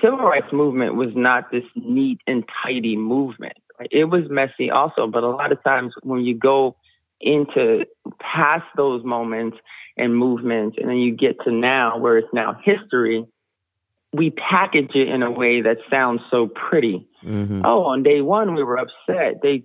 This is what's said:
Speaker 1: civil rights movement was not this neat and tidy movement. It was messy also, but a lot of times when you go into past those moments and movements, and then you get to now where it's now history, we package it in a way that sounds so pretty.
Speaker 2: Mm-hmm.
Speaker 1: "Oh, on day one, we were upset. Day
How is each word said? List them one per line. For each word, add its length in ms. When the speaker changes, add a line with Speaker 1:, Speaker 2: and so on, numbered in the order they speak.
Speaker 1:
civil 160
rights 340
movement 440
was 180
not 360
this 140
neat 500
and 180
tidy 320
movement. 580
It 140
was 240
messy 420
also, 380
but 160
a 40
lot 240
of 120
times 280
when 180
you 160
go 400
into 640
past 440
those 280
moments 520
and 200
movements, 640
and 80
then 100
you 180
get 280
to 80
now 460
where 200
it's 140
now 320
history, 600
we 180
package 640
it 140
in 140
a 80
way 320
that 160
sounds 300
so 180
pretty. 600
Speaker 2:
Mm-hmm. 400
Speaker 1:
"Oh, 200
on 200
day 160
one, 340
we 80
were 160
upset. 640
Day 220